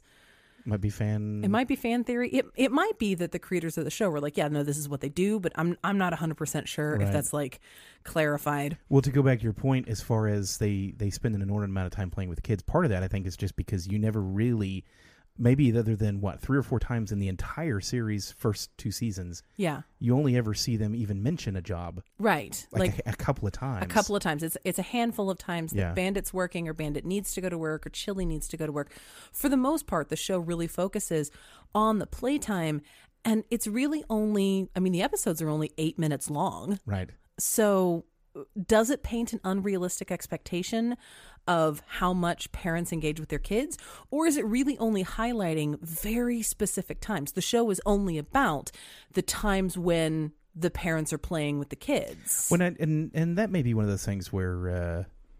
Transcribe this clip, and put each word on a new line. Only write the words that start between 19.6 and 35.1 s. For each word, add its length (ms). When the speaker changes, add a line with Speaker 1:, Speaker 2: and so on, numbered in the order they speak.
Speaker 1:
you 180
only 200
ever 180
see 220
them 180
even 300
mention 320
a 60
job. 400
Speaker 2:
Right. 500
Speaker 1:
Like, 100
Speaker 2:
Like, 260
Speaker 1:
a, 40
a 60
couple 300
of 60
times. 320
Speaker 2:
a 40
couple 260
of 80
times. 220
It's, 200
it's 140
a 40
handful 480
of 80
times 340
that 60
Speaker 1:
Yeah. 140
Speaker 2:
Bandit's 400
working 360
or 40
Bandit 320
needs 300
to 60
go 80
to 100
work 260
or 60
Chili 360
needs 220
to 80
go 100
to 60
work. 200
For 160
the 80
most 320
part, 200
the 80
show 220
really 300
focuses 640
on 240
the 80
playtime, 720
and 260
it's 160
really 420
only, 680
I 40
mean, 120
the 100
episodes 400